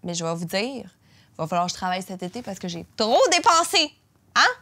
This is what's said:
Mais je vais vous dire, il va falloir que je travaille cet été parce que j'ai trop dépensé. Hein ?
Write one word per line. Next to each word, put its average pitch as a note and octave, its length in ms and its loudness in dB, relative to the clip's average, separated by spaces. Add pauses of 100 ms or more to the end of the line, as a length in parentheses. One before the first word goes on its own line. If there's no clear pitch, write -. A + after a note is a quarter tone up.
Mais F3 100 -6
je E3+ 100 -6
vais E3 120 -2
vous E3+ 100 -6
dire, F#3+ 140 -4
il - 760 -12
va D#3+ 100 -4
falloir F3 180 0
que F3+ 60 -4
je - 60 -8
travaille F#3 260 -4
cet F#3 200 -12
été F#3 180 -8
parce G3+ 180 -10
que F#3+ 80 -8
j'ai E3+ 180 -10 (100)
trop A#3 260 4 (100)
dépensé. E4+ 600 4 (440)
Hein ? C4+ 120 6 (140)